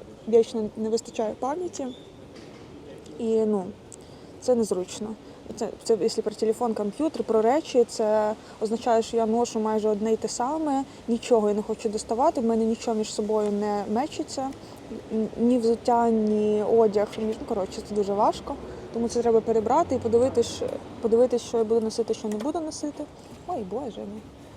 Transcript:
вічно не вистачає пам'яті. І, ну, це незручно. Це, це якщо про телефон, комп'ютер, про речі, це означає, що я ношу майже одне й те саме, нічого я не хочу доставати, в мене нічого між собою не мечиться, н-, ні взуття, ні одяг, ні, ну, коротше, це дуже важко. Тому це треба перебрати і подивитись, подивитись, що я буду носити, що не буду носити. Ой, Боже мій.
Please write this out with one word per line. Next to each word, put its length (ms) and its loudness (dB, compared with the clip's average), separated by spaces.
вічно 500 4
не 120 -2
вистачає 500 -2
пам'яті. 480 -4
І, 260 2
ну, 180 2
це 140 2
незручно. 520 -2
Це, 120 -4
це 180 2
якщо 200 0
про 140 -4
телефон, 380 0
комп'ютер, 500 -2
про 180 2
речі, 460 4
це 460 2
означає, 400 2
що 160 -2
я 80 2
ношу 340 2
майже 300 0
одне 240 2
й 40 2
те 100 -4
саме, 560 0
нічого 420 4
я 60 2
не 60 -2
хочу 280 -4
доставати, 520 0
в 40 2
мене 200 2
нічого 320 0
між 160 -4
собою 380 0
не 400 0
мечиться, 580 -4
н-, 140 0
ні 200 4
взуття, 520 4
ні 540 2
одяг, 440 4
ні, 220 -2
ну, 80 -10
коротше, 420 -4
це 60 -4
дуже 180 0
важко. 420 0
Тому 140 0
це 140 0
треба 200 6
перебрати 540 2
і 20 2
подивитись, 640 2
подивитись, 400 4
що 160 -2
я 60 4
буду 180 2
носити, 320 0
що 140 -8
не 80 -2
буду 240 -4
носити. 440 -6
Ой, 240 -4
Боже 300 -6
мій. 200 -10